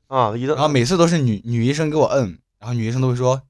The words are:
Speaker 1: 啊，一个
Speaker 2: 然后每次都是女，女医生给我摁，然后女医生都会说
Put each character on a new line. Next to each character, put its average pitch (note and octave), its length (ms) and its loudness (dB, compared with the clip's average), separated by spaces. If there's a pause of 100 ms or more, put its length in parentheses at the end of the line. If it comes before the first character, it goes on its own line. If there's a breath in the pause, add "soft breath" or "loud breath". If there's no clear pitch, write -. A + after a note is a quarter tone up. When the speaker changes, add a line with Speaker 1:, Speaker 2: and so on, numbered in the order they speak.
Speaker 1:
啊， A#2+ 300 0
一 B2 80 -4
个 C#3+ 80 0
Speaker 2:
然 C3+ 80 -2
后 D3+ 80 2
每 C3 160 2
次 F3 120 0
都 E3+ 100 6
是 E3+ 100 0
女， A#2 260 0
女 A#2 220 -2
医 C3 80 0
生 D#3 160 -2
给 D3+ 80 -2
我 C#3+ 80 4
摁， A2 340 -2 (200)
然 G#2+ 80 -18
后 B2 60 -8
女 A2+ 140 -4
医 A#2 40 -4
生 B2+ 100 -4
都 B2+ 80 0
会 B2 60 -2
说 B2+ 340 -2